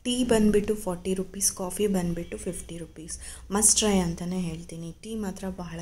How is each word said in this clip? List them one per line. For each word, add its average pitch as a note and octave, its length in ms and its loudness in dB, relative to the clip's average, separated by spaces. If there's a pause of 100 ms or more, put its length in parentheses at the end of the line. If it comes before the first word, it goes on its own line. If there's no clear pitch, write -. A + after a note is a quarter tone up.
ಟೀ B3 200 0
ಬಂದ್ಬಿಟ್ಟು G#3+ 520 6
ಫಾರ್ಟಿ F#3 380 -2
ರುಪೀಸ್, F#3+ 400 0
ಕಾಫಿ F#3+ 340 -2
ಬಂದ್ಬಿಟ್ಟು F3 500 0
ಫಿಫ್ಟಿ F3 400 -8
ರುಪೀಸ್. E3 420 -12 (320)
ಮಸ್ಟ್ G#3 280 6
ಟ್ರೈ G#3 180 4
ಅಂತಲೇ F3+ 420 0
ಹೇಳ್ತೀನಿ, E3 640 -6
ಟೀ A3 140 -8
ಮಾತ್ರ F#3+ 340 -6
ಬಹಳ F3 320 -8